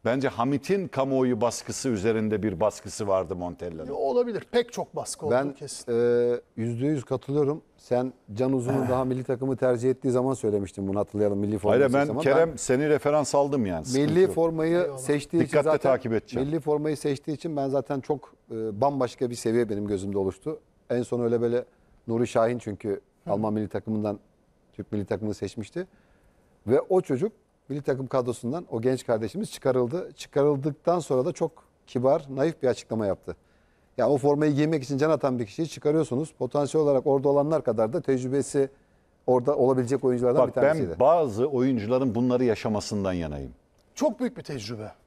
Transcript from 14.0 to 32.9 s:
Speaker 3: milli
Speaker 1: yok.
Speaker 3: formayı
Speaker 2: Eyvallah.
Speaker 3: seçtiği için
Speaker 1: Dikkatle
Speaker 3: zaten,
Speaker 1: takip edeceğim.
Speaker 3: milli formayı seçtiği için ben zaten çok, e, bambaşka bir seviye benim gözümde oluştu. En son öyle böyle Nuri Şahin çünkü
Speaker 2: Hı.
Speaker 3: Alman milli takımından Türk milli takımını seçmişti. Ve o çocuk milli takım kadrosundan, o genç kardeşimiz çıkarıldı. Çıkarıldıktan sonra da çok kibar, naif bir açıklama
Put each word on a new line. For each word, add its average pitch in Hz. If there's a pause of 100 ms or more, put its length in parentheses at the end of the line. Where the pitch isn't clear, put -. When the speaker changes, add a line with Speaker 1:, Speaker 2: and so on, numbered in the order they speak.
Speaker 3:
milli 170
Speaker 1:
yok. 190
Speaker 3:
formayı 165
Speaker 2:
Eyvallah. 156
Speaker 3:
seçtiği 147
için 147
Speaker 1:
Dikkatle 147
Speaker 3:
zaten, 143
Speaker 1:
takip 120
edeceğim. 123
Speaker 3:
milli 156
formayı 151
seçtiği 147
için 165
ben 139
zaten 139
çok, 131 (180)
e, 110
bambaşka 131
bir 120
seviye 113
benim 104
gözümde 98
oluştu. 98 (300)
En 123
son 120
öyle 117
böyle 120 (420)
Nuri 117
Şahin 120
çünkü 104 (240)
Speaker 2:
Hı. 107
Speaker 3:
Alman 107
milli 107
takımından 107 (540)
Türk -
milli 104
takımını 107
seçmişti. 113 (800)
Ve 131
o 185
çocuk 165 (380)
milli 139
takım 135
kadrosundan, 123
o 113
genç 127
kardeşimiz 117
çıkarıldı. 127
Çıkarıldıktan 147
sonra 131
da 175
çok 165 (360)
kibar, 135
naif 139
bir 131
açıklama 113